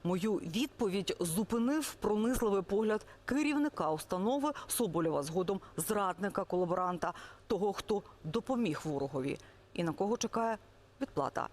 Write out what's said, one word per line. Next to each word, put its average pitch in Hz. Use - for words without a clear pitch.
Мою 185
відповідь 190
зупинив 226
пронизливий 214
погляд 214
керівника 294
установи 220
Соболєва, 160
згодом 180
зрадника-колаборанта, 180
того, 202
хто 202
допоміг 226
ворогові. 139
І 175
на 165
кого 208
чекає 226
відплата. 135